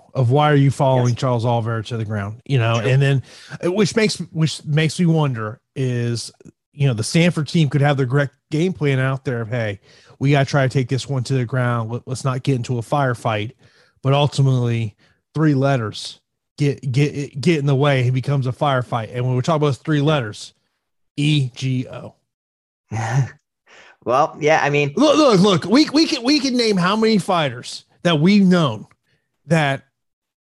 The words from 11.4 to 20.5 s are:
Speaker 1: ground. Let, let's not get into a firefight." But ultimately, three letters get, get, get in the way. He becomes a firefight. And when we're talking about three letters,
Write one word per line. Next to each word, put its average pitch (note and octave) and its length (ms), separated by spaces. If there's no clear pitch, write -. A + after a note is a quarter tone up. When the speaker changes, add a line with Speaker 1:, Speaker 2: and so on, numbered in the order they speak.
Speaker 1:
ground. A#2+ 440
Let, A#2+ 160
let's B2+ 160
not C3 200
get C3+ 140
into B2 200
a A#2 60
firefight." A#2+ 720
But C3+ 100
ultimately, B2+ 800
three D3+ 220
letters C3 640
get, C#3+ 340
get, C#3+ 480
get D#3+ 200
in C#3 40
the C#3+ 100
way. C3+ 280
He A#2+ 80
becomes C3 360
a C3 60
firefight. B2+ 600
And B2 100
when B2+ 100
we're B2 60
talking D3+ 260
about C#3 100
three D3+ 260
letters, C#3 500